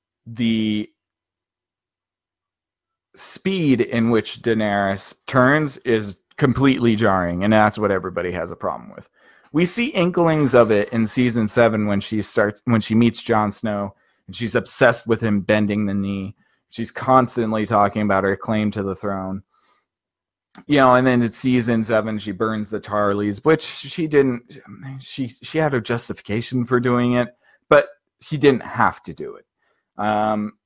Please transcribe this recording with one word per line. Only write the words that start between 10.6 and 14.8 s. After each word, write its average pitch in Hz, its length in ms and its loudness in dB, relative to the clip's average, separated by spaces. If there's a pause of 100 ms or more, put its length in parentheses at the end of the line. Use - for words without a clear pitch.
it 104 180 2
in 113 160 0
season 117 420 0
seven 110 380 2
when 101 140 0
she 104 240 -4
starts, 104 420 -2
when 117 160 2
she 110 140 -2
meets 117 260 2
Jon 107 300 0
Snow, 101 420 -6 (320)
and 92 100 -14
she's 113 200 -4
obsessed 117 500 2